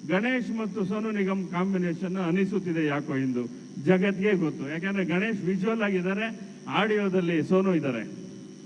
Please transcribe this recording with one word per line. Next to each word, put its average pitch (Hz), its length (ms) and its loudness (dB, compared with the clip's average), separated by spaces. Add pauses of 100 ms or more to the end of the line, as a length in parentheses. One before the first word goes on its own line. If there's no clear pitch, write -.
ಗಣೇಶ್ 214 420 0
ಮತ್ತು 214 360 -2
ಸೋನು 214 260 -2
ನಿಗಮ್ 190 360 -2
ಕಾಂಬಿನೇಷನ್ 180 720 0
ಅನಿಸುತ್ತಿದೆ 180 680 0
ಯಾಕೋ 143 300 0
ಎಂದು 127 280 0 (420)
ಜಗತ್ತಿಗೆ 196 480 4
ಗೊತ್ತು. 143 360 0
ಯಾಕಂದ್ರೆ 185 360 -2
ಗಣೇಶ್ 196 360 0
ವಿಜುವಲ್ 196 400 0
ಆಗಿದ್ದಾರೆ, 202 580 0 (280)
ಆಡಿಯೋದಲ್ಲಿ 180 760 2
ಸೋನು 190 320 4
ಇದ್ದಾರೆ, 127 320 -2 (580)